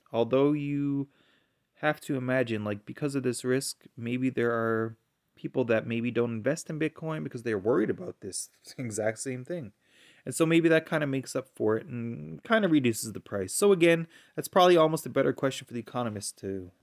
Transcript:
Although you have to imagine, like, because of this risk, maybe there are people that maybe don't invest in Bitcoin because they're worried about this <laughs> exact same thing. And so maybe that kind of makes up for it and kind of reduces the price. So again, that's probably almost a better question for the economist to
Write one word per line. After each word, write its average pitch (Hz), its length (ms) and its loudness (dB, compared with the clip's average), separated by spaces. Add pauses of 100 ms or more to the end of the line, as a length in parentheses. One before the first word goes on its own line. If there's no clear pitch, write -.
(140)
Although 131 400 4
you 143 560 -4 (720)
have 151 200 0
to 147 140 -4
imagine, 127 480 0
like, 104 220 -4
because 139 300 -6
of 135 80 -2
this 120 200 -2
risk, 127 400 -2 (140)
maybe 127 320 -2
there 120 220 0
are 113 440 -2 (400)
people 135 300 -2
that 113 200 2
maybe 117 240 -2
don't 117 220 0
invest 117 360 -4
in 156 120 -8
Bitcoin 156 440 -6
because 123 200 -10
they're 110 160 -2
worried 139 320 2
about 92 300 -8
this - 280 -10 (140)
<laughs> - 160 -20
exact 110 400 -4
same 127 260 -8
thing. 151 260 -10 (540)
And 135 80 -8
so 160 140 2
maybe 165 200 4
that 160 200 6
kind 156 160 0
of 139 60 -2
makes 135 260 -4
up 131 180 -4
for 110 240 2
it - 80 -6
and 120 580 -10
kind 226 220 2
of 170 60 2
reduces 120 420 2
the 95 60 -8
price. 98 340 -6
So 202 180 4
again, 165 360 4 (280)
that's 147 120 -8
probably 180 280 8
almost 156 300 4
a 127 40 -8
better 135 220 2
question 131 340 -2
for - 100 -14
the 120 40 -4
economist 110 600 -6
to 95 320 -8 (100)